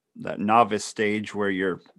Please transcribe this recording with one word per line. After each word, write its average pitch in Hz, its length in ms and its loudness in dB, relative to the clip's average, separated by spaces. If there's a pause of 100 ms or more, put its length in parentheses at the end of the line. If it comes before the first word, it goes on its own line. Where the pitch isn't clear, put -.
(200)
that - 180 -8
novice 107 460 4
stage 107 500 -2
where 101 160 -2
you're 92 300 0 (180)